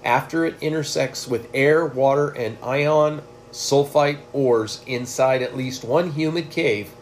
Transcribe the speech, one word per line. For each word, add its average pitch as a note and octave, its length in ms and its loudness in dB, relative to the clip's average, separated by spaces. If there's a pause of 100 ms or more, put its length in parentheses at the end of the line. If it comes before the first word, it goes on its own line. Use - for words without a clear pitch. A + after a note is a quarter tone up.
after C#3+ 400 0
it D#3+ 160 -2
intersects D3+ 680 -4
with A#2 260 -4
air, D3 320 4
water, C#3 440 2
and A2+ 340 -6
ion D3+ 580 2 (300)
sulfite C#3+ 720 2 (120)
ores A#2+ 540 0
inside C3 560 0
at B2 140 -6
least B2+ 260 -6
one D#3 300 0
humid D#3 360 -4
cave A2 420 -2 (120)